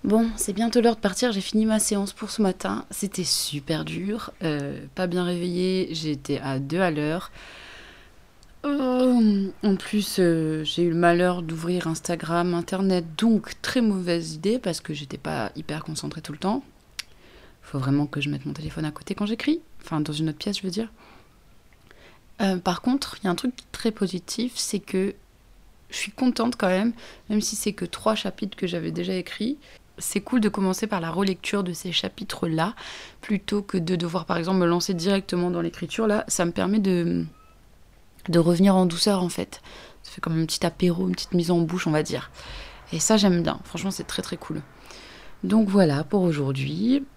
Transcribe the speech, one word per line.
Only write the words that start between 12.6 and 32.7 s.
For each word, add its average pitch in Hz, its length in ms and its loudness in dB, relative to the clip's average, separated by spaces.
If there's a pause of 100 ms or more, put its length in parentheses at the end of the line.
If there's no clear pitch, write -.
donc 220 360 2 (100)
très - 180 0
mauvaise 175 540 0
idée 185 240 0
parce 180 220 -4
que - 120 -10
j'étais 147 260 -10
pas 147 360 -4
hyper 156 300 -8
concentrée 156 360 -8
tout - 120 -12
le 147 60 -10
temps. 226 260 -2 (1000)
Faut - 160 -6
vraiment 139 300 2
que 147 120 -4
je 139 80 -2
mette 143 160 -4
mon 147 100 -6
téléphone 156 300 -6
à 151 60 -2
côté - 240 -8
quand 208 120 -2
j'écris, 294 340 0 (240)
enfin 156 160 -2
dans 151 120 -2
une 156 180 0
autre 151 80 -8
pièce 202 200 -4
je - 60 -8
veux 185 60 -2
dire. 214 200 -4 (1500)
Euh, 190 160 2
par 180 260 -2
contre, - 400 0
il - 40 -2
y - 20 2
a - 20 2
un 175 60 2
truc 247 180 -2 (160)
très - 220 -2
positif, 202 640 -4
c'est - 240 -2
que 190 340 -2 (760)
je - 60 -10
suis - 140 -6
contente 247 460 0
quand 202 100 2
même, 196 260 2 (380)
même 214 100 4
si 214 140 -4
c'est 208 180 -2
que 196 120 -6
trois 220 320 0
chapitres - 400 -6
que 190 100 -4
j'avais 165 240 -4
déjà 175 240 -4
écrits. 214 440 -4 (400)
C'est - 240 -2
cool 254 180 2
de 208 80 4
commencer 196 380 0
par 196 160 -2
la 165 80 -4
relecture 196 520 -2
de 180 120 -4
ces 175 180 -8
chapitres-là, 170 840 -2 (460)